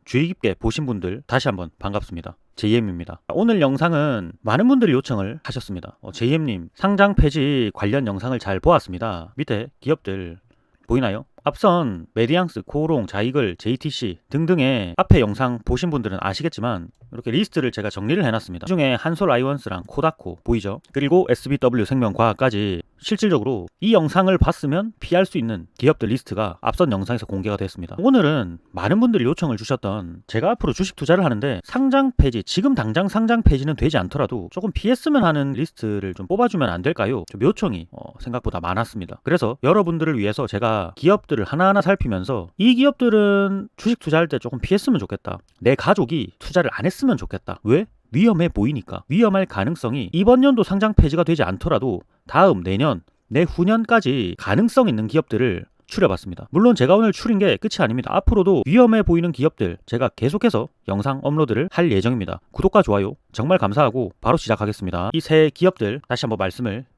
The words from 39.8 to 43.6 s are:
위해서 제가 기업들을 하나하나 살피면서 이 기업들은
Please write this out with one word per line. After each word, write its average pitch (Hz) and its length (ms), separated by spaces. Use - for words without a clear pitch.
위해서 110 300
제가 104 480
기업들을 151 500
하나하나 190 360
살피면서 110 760
이 233 200
기업들은 208 1000